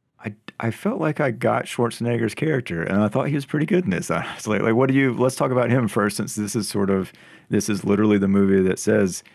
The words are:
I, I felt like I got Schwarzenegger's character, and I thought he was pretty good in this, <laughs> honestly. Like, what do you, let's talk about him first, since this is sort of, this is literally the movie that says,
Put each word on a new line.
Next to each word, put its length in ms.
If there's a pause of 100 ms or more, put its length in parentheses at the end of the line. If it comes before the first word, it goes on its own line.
(240)
I, 120 (240)
I 120
felt 300
like 180
I 120
got 340
Schwarzenegger's 720
character, 480
and 180
I 80
thought 180
he 80
was 100
pretty 200
good 200
in 40
this, 220
<laughs> 0
honestly. 480
Like, 160
what 140
do 60
you, 180
let's 220
talk 160
about 180
him 180
first, 300
since 180
this 200
is 120
sort 220
of, 220 (380)
this 200
is 140
literally 340
the 120
movie 380
that 120
says, 440 (120)